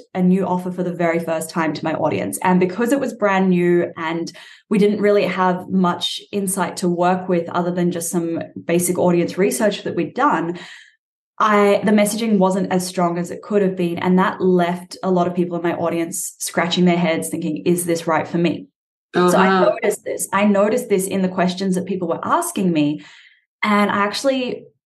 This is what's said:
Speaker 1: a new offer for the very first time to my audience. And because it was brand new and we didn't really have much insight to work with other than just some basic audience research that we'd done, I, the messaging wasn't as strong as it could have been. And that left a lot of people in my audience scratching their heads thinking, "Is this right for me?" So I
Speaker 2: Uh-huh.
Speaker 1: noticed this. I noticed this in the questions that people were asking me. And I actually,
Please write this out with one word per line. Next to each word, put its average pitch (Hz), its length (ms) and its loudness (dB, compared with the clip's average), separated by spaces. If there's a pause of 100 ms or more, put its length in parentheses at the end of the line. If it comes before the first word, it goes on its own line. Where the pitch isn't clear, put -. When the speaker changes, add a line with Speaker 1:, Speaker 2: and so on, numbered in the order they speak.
(120)
Speaker 1:
a 185 100 -2
new 185 220 4
offer 185 260 -4
for 180 120 -6
the 170 100 -4
very 170 260 0
first 165 300 -4
time 160 240 -2
to 151 100 -8
my 160 120 -2
audience. 180 480 -2
And 185 180 4
because 220 320 0
it 277 80 2
was 240 140 -4
brand 190 340 2
new 175 480 2
and 165 340 -6 (380)
we 208 80 2
didn't 202 240 4
really 202 240 4
have 185 460 0
much 180 500 0 (100)
insight 196 480 -4
to 180 120 0
work 180 360 0
with 170 220 0
other 175 220 -2
than 175 200 0
just 170 200 -4
some 165 320 -2 (240)
basic 175 320 0
audience 175 400 2
research 208 460 0
that 175 100 -4
we'd 156 180 -4
done, 175 460 0 (800)
I, 202 460 4
the 190 60 2
messaging 214 460 2
wasn't 185 340 2
as - 160 0
strong 170 300 -2
as 170 140 -6
it - 100 -12
could 202 220 0
have 185 120 0
been. 175 220 -2
And 185 220 2
that - 240 0
left 180 600 0
a 190 80 -2
lot 175 160 2
of 180 80 -4
people 175 220 -2
in 170 60 -6
my 170 120 -2
audience 170 640 -4
scratching 175 460 0
their 175 140 4
heads 165 320 -2
thinking, 160 340 -6
"Is 175 220 0
this 165 200 -2
right 156 220 0
for - 80 -4
me?" 170 300 -2 (480)
So 175 80 2 (160)
I 185 80 4
Speaker 2:
Uh-huh. 185 240 4
Speaker 1:
noticed - 340 -2
this. 135 300 -6
I 202 100 2
noticed 208 460 2
this 190 160 0
in 190 160 -2
the 185 80 2
questions 180 460 -2
that 180 100 -4
people 180 220 -4
were 165 140 -2
asking 233 520 0
me. 151 260 0 (640)
And 208 260 2
I - 140 -2
actually, 247 600 -2 (200)